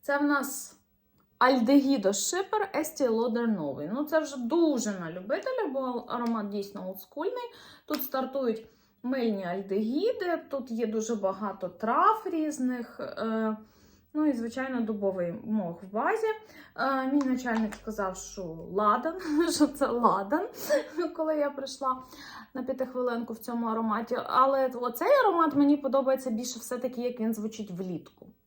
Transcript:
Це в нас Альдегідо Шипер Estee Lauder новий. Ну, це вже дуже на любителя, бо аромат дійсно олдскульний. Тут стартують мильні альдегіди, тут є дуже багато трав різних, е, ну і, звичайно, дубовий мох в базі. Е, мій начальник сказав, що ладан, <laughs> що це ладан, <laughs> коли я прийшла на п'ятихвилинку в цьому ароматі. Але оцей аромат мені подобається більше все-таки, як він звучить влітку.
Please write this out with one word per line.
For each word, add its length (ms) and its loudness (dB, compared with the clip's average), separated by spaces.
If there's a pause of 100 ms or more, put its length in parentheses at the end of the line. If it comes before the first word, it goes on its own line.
Це 120 0
в 60 2
нас 560 0 (580)
Альдегідо 760 6
Шипер 640 -2
Estee 340 0
Lauder 380 2
новий. 460 -2
Ну, 100 -2
це 160 2
вже 180 -6
дуже 540 2
на 200 -6
любителя, 640 -2
бо 60 -2 (280)
аромат 420 -2
дійсно 380 -6
олдскульний. 640 -6 (340)
Тут 180 -4
стартують 600 -2 (380)
мильні 420 -2
альдегіди, 920 -2 (120)
тут 220 -6
є 160 -2
дуже 280 -2
багато 540 -4
трав 560 2
різних, 760 -4
е, 580 -2 (560)
ну 120 2
і, 80 4
звичайно, 480 -2
дубовий 520 0 (120)
мох 380 -2
в 100 -16
базі. 340 0 (480)
Е, 380 0
мій 80 4
начальник 540 0
сказав, 420 -6
що 260 -12 (280)
ладан, 440 2 (180)
<laughs> 180 4
що 160 6
це 200 0
ладан, 600 2 (320)
<laughs> 360 -6
коли 220 0
я 120 2
прийшла 540 -6 (500)
на 100 -6
п'ятихвилинку 680 -4
в 40 -10
цьому 300 -4
ароматі. 580 -2
Але 420 4
оцей 440 0 (120)
аромат 320 4
мені 220 6
подобається 520 2
більше 300 -4
все-таки, 420 -6
як 180 -4
він 140 0
звучить 380 -6
влітку. 560 -8 (200)